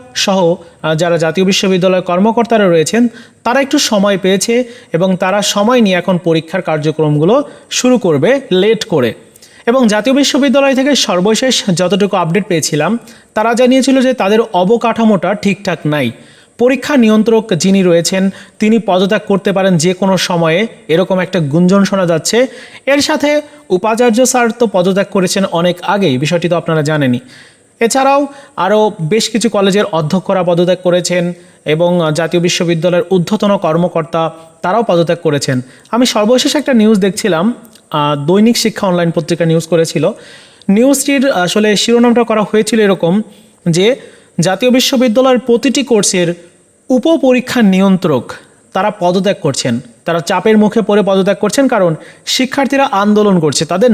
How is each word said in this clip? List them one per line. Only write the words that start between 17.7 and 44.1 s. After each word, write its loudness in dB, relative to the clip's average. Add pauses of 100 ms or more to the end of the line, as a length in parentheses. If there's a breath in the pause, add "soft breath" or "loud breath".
রয়েছেন, 2 (360 loud breath)
তিনি 2
পদত্যাগ 0
করতে 0
পারেন 0
যে 0
কোনো 0
সময়ে, 0 (280)
এরকম 0
একটা -4
গুঞ্জন 2
শোনা 0
যাচ্ছে। -2 (480 loud breath)
এর 2
সাথে 0 (380 loud breath)
উপাচার্য 0
স্যার 0
তো -2
পদত্যাগ 0
করেছেন -2
অনেক 0
আগেই, 0
বিষয়টি -2
তো 0
আপনারা -2
জানেনই। 0 (600 loud breath)
এছাড়াও 2 (360 loud breath)
আরও 0 (200)
বেশ -2
কিছু 0
কলেজের 0
অধ্যক্ষরা -2
পদত্যাগ 0
করেছেন 0 (400 loud breath)
এবং 0 (240)
জাতীয় -2
বিশ্ববিদ্যালয়ের 0
ঊর্ধ্বতন 0
কর্মকর্তা, -2 (400 loud breath)
তারাও 0
পদত্যাগ 0
করেছেন। -2 (340 loud breath)
আমি 2
সর্বশেষ 0
একটা -2
নিউজ 4
দেখছিলাম, -2
আহ, -4 (120)
দৈনিক 4
শিক্ষা -4
অনলাইন 0
পত্রিকা -2
নিউজ 0
করেছিল। 0 (640 loud breath)
নিউজটির 2 (100)
আসলে 0
শিরোনামটা 2
করা -2
হয়েছিল -2
এরকম 0 (440 loud breath)
যে, 2 (540 loud breath)